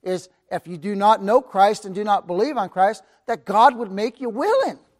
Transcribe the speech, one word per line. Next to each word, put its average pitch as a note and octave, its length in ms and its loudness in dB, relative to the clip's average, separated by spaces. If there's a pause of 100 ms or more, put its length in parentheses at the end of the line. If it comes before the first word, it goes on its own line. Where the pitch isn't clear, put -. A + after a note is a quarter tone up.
is, F#3 260 -8 (200)
if E3+ 180 -10
you F3 100 -12
do G3 180 -8
not G3+ 260 2
know G#3+ 200 2
Christ G3+ 420 2
and F#3+ 100 -12
do G#3 120 -6
not G3+ 220 -2
believe A3 280 -2
on G3 140 -6
Christ, G3 340 0 (220)
that A3+ 180 -6
God A3+ 320 4
would A3 160 -10
make G#3+ 300 -8
you B3 80 -6
willing D#4+ 500 -2 (200)